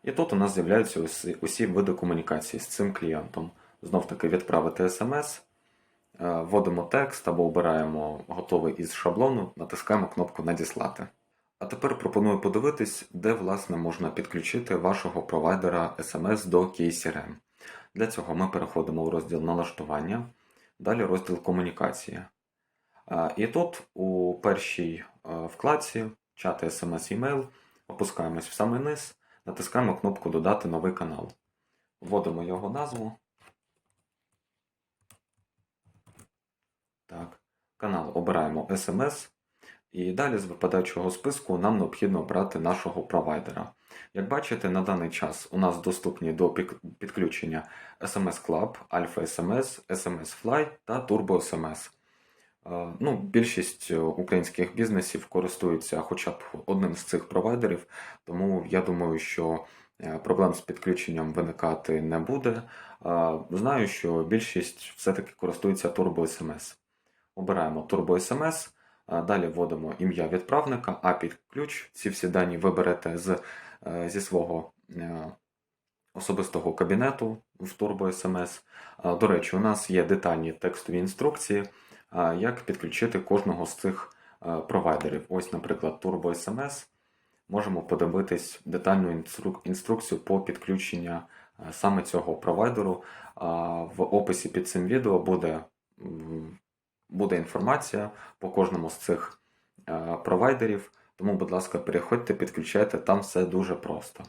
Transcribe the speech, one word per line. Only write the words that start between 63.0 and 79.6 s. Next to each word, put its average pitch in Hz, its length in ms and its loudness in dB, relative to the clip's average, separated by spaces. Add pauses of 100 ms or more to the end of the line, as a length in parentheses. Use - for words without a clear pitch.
Е, 82 320 2 (120)
знаю, 110 380 2
що 82 360 0
більшість - 720 -2
все-таки 95 400 -2
користується 92 520 0
Turbo 90 260 2
S 82 280 0
M 78 120 -6
S. - 220 -14 (580)
Обираємо 85 480 0
Turbo 92 240 2
S 92 320 4
M 156 80 2
S, - 240 -2 (380)
е, 82 140 0
далі 92 240 2
вводимо 80 520 -2
ім'я 87 300 2
відправника, 123 720 0
апі 90 300 2 (200)
ключ. - 400 -8
Ці - 160 -6
всі 92 200 -2
дані 87 300 2
ви 92 120 4
берете 85 480 0
з, 90 200 0 (480)
е, 85 220 -4
зі 98 120 -2
свого, 85 520 -2 (180)
е, 82 420 -8 (840)
особистого 90 580 -2
кабінету 113 640 2 (240)
в 95 80 -8
Turbo 104 300 -2
S 92 280 -2
M 92 160 0
S. - 200 -8 (420)
Е, 87 120 2
до 110 100 6
речі, 92 300 4
у 95 40 4